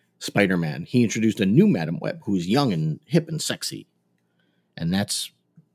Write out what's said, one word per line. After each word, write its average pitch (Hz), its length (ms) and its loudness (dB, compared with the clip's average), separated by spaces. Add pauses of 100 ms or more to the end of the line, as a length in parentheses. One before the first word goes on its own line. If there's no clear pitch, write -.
(200)
Spider-Man, 85 640 0
he 123 180 2
introduced 110 380 0
a 98 60 2
new 143 200 6
Madam 85 340 0
Web - 240 -8
who 98 120 -2
is 87 120 -2
young 123 240 2
and 78 320 -2
hip 156 240 0
and 156 140 -8
sexy. - 460 -10 (880)
And 82 180 -4
that's - 380 -4 (420)